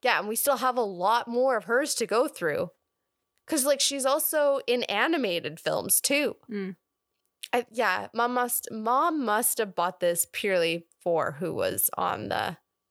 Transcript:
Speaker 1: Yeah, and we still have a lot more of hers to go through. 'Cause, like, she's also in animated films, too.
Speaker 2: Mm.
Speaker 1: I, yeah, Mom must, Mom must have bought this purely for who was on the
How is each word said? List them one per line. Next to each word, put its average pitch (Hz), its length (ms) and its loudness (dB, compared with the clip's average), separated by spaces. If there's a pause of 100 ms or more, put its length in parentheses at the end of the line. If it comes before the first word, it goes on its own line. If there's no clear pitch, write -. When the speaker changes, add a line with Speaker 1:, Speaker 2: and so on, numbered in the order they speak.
Speaker 1:
Yeah, 220 160 4
and 196 80 -4
we 220 80 -4
still 269 220 2
have 240 200 0
a 254 40 2
lot 202 460 0
more 247 300 2
of 196 60 -4
hers 240 320 0
to 233 100 -2
go 247 220 2
through. 170 420 -2 (760)
'Cause, 277 180 0
like, 277 160 2
she's 277 240 0
also 285 640 2
in 240 160 0
animated 208 760 -2
films, - 400 0
too. - 380 0 (140)
Speaker 2:
Mm. 196 240 -6 (760)
Speaker 1:
I, 240 200 0
yeah, 208 420 0
Mom 240 220 0
must, 247 360 -2
Mom 269 540 0
must 214 320 0
have 202 160 -2
bought 180 260 -2
this 170 320 0
purely 170 540 0 (160)
for 160 320 0
who 156 220 -6
was 95 420 0
on 175 320 -2
the 151 280 -2 (340)